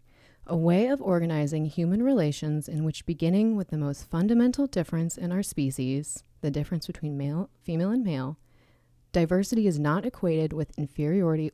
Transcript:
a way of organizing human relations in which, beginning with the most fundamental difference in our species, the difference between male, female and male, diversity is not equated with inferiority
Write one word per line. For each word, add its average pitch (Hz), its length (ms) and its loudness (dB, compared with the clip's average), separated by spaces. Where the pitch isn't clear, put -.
a 170 80 -2
way 175 320 4
of 262 140 0
organizing 160 640 0
human 175 380 0
relations 151 640 0
in 156 160 -2
which, - 200 -4
beginning 185 520 2
with 185 120 -4
the 156 80 -4
most 143 320 -4
fundamental 233 560 2
difference 165 520 -2
in 175 140 -4
our 190 120 -2
species, 135 800 -4
the 147 100 -2
difference 147 360 -4
between 151 300 -6
male, 143 320 -4
female 175 280 -2
and 247 120 0
male, 147 340 -4
diversity 190 560 2
is 165 100 2
not 147 280 2
equated 160 480 0
with 151 240 -4
inferiority 156 760 0